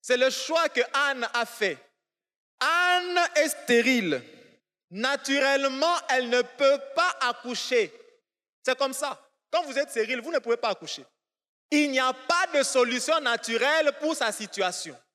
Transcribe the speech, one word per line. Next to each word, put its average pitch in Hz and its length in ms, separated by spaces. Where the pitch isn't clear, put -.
C'est 247 160
le 254 120
choix 320 400
que 247 120
Anne 277 400
a 240 120
fait. 180 320
Anne 359 600
est 302 140
stérile. 233 720
Naturellement, 277 1040
elle 254 200
ne 247 120
peut 269 380
pas 349 260
accoucher. 240 720
C'est 254 140
comme 269 160
ça. 269 280
Quand 339 120
vous 269 140
êtes 285 120
stérile, 233 320
vous 294 100
ne 302 80
pouvez 233 180
pas 233 120
accoucher. 160 360
Il 294 220
n'y 262 80
a 254 140
pas 349 400
de 285 100
solution 254 580
naturelle 262 760
pour 311 160
sa 233 160
situation. 185 680